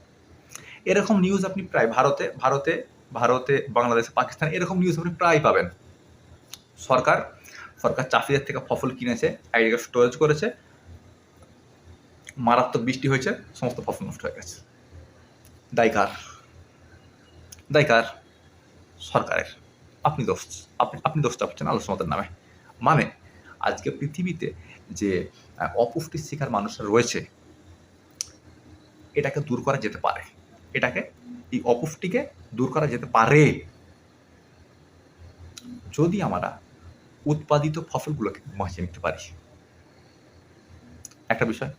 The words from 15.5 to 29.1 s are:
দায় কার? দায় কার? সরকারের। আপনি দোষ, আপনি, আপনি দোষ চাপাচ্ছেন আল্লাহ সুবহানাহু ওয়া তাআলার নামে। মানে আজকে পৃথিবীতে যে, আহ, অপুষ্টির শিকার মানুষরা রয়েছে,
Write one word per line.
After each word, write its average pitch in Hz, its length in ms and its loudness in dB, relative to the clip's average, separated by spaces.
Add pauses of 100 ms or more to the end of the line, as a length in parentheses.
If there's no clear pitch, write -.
দায় 117 160 6
কার? 101 160 2 (1700)
দায় 147 120 6
কার? 113 200 4 (960)
সরকারের। - 440 -2 (580)
আপনি 147 220 -2
দোষ, - 420 -6 (120)
আপনি, - 260 -2
আপনি 151 180 -2
দোষ 120 140 -2
চাপাচ্ছেন - 300 -6
আল্লাহ - 180 -2
সুবহানাহু 87 260 -4
ওয়া 73 60 -2
তাআলার 101 160 -6
নামে। - 520 -18
মানে 139 260 4 (500)
আজকে - 300 -4
পৃথিবীতে - 640 -6 (380)
যে, 95 380 -2 (300)
আহ, 82 180 -4
অপুষ্টির 139 440 -2
শিকার 139 300 -6
মানুষরা 107 360 -4
রয়েছে, 104 400 2 (1900)